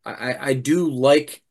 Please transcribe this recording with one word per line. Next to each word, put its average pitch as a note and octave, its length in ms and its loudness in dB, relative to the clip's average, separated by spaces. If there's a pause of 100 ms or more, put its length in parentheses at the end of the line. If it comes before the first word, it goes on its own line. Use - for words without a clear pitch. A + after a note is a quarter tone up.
I, A2+ 80 -12
I, B2+ 360 -8
I C3+ 80 2
do D#3 340 0
like C#3+ 600 2